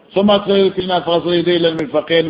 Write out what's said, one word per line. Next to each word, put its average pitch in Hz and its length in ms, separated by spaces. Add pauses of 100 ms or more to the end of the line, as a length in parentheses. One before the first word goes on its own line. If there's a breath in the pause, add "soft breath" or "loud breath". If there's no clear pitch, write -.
(140)
ثم 202 180
ادخل 202 260
یدہ 190 180
فی 185 60
الاناء 180 240
فغسل 170 280
یدیہ 175 220
الی 165 120
المرفقین 160 640